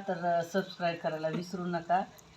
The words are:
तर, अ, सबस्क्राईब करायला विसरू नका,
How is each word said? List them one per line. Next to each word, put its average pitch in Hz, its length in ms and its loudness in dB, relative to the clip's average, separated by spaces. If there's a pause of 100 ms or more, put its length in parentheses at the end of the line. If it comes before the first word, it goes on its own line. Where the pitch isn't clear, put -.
तर, 175 180 0
अ, 170 180 4
सबस्क्राईब 175 560 -2
करायला 156 280 -2
विसरू 175 380 -4
नका, 175 320 2 (400)